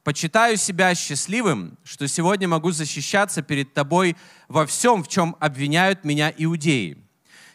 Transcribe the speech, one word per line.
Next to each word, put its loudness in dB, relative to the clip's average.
почитаю 2
себя 2
счастливым, -2
что -8
сегодня 0
могу 0
защищаться -2
перед -4
тобой 2
во 2
всем, 2
в -14
чем -2
обвиняют 0
меня 0
иудеи. 0